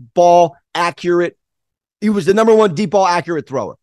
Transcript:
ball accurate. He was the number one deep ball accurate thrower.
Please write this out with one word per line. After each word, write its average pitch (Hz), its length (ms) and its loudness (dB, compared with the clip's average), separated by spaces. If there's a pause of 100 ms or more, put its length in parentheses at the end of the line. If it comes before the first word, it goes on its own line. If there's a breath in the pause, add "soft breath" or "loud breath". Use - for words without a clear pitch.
(160)
ball 175 420 4 (160)
accurate. 175 640 -4 (640)
He 214 80 -2
was 202 160 -2
the 190 80 0
number 220 220 4
one 214 180 2
deep 180 160 -4
ball 190 160 0
accurate 170 420 -4
thrower. 110 360 -8